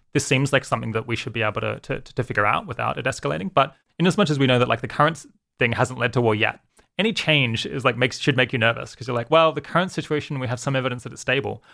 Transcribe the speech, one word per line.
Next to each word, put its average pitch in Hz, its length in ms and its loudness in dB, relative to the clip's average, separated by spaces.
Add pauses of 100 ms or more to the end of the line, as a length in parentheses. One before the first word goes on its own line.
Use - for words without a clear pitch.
(140)
this 120 120 2
seems 139 260 2
like 135 140 2
something 117 280 -2
that 110 120 -2
we 117 100 -2
should - 180 -8
be 117 100 -2
able 107 180 -2
to, 107 200 -4
to, - 200 -6
to - 220 -6
figure 107 240 0
out 131 180 2
without 120 320 -4
it - 80 -8
escalating. 156 480 -4
But 143 220 2 (240)
in 165 80 4
as 180 100 2
much 185 140 2
as 143 80 0
we 139 80 4
know 127 100 4
that, 120 100 4
like, 117 140 0
the 127 60 -6
current 156 400 0 (320)
thing 117 140 2
hasn't 123 260 0
led 120 140 0
to 123 80 2
war 113 120 4
yet, 107 260 0 (380)
any 214 160 0
change 127 520 0
is, 131 200 -6
like, 123 100 4
makes, 123 240 0
should 139 160 2
make 127 160 2
you 127 80 -2
nervous 113 340 0
'cause - 140 -12
you're 127 80 -4
like, 117 160 -2
"Well, 160 220 6
the 147 80 -6
current 175 280 0
situation, 147 500 -4
we 127 80 -4
have 120 120 -4
some 139 160 -2
evidence 127 280 -2
that 120 100 -14
it's - 80 -16
stable, 123 420 -2 (100)